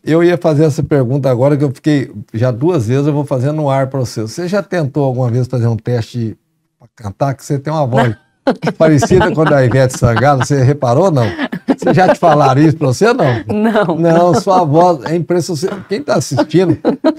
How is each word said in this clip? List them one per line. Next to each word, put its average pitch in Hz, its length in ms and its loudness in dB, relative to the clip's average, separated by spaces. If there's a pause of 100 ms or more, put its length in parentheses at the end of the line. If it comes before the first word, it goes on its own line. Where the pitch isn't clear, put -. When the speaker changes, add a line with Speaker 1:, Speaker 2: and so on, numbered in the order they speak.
Speaker 1:
eu 165 220 2
ia 175 120 2
fazer 156 280 2
essa 151 180 0
pergunta 135 480 0
agora, 131 260 2
que 135 60 0
eu 143 80 0
fiquei 143 400 -2 (240)
já 120 160 0
duas 123 380 -2
vezes, 139 180 0
eu 151 60 0
vou 143 120 -2
fazer 139 280 -2
no 151 180 -2
ar 135 180 0
pra 135 120 -6
você. 120 220 -6
Você 135 260 -8
já 202 120 -2
tentou 151 440 -4
alguma 127 260 -2
vez 123 160 -2
fazer 117 220 -2
um 113 80 -2
teste 113 600 -6 (420)
pra 120 180 -20
cantar? 120 380 -6
Que - 100 -20
você 143 140 -4
tem 147 140 -8
uma 156 140 -2
voz 117 300 0 (300)
Speaker 2:
<laughs> - 300 -2
Speaker 1:
parecida 165 560 2
com 147 100 0
a - 20 2
da 143 200 2
Ivete 127 340 2
Sangalo, 127 460 2
você 139 180 0
reparou, 143 480 2
não? 127 160 0 (500)
Você - 160 -2
já 277 200 4
te - 60 -2
falaram 147 440 4
isso 156 140 4
pra 156 120 -2
você, 190 240 2
não? 123 340 0
Speaker 2:
Não. 208 500 0
Speaker 1:
Não, 170 380 4
sua 196 300 2
voz 160 400 2
é 147 120 -4
impressionante. 180 720 -4
Quem 208 140 -6
tá - 120 -2
assistindo, 175 640 0 (400)